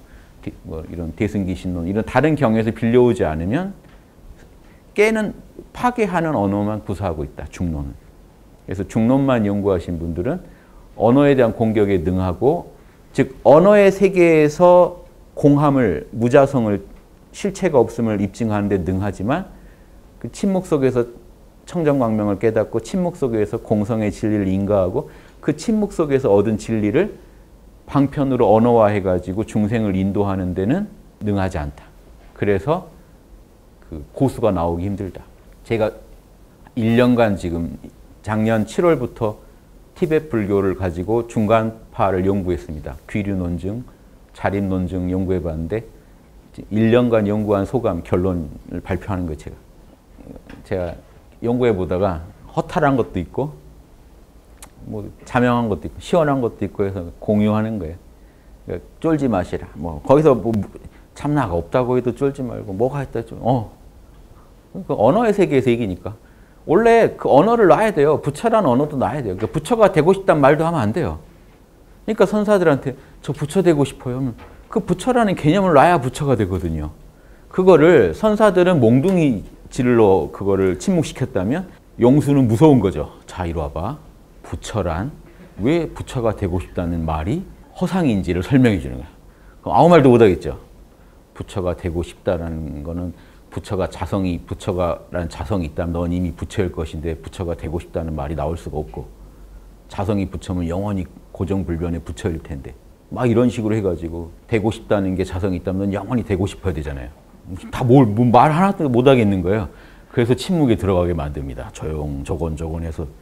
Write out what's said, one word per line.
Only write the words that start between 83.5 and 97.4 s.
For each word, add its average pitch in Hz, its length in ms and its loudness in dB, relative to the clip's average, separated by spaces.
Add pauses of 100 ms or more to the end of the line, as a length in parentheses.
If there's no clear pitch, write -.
와봐. 80 400 -8 (440)
부처란 92 680 -6 (500)
왜 151 280 -2
부처가 113 480 -6
되고 92 240 -4
싶다는 85 440 -6
말이 80 380 -4 (380)
허상인지를 107 640 0
설명해 123 360 2
주는 64 180 -10
거야." - 100 -14 (540)
그럼 82 140 -2
아무 151 120 8
말도 156 200 8
못 120 120 8
하겠죠. 90 380 4 (760)
부처가 90 420 -6
되고 85 260 -4
싶다라는 80 800 -6
거는 85 280 -8 (380)
부처가 92 380 -2
자성이, 90 580 -2
부처가, 87 540 -2 (100)
라는 85 180 -4
자성이 87 380 -4
있다면 85 260 -6
넌 87 200 -2
이미 90 200 -2
부처일 87 400 -6
것인데 80 440 -8
부처가 85 400 -8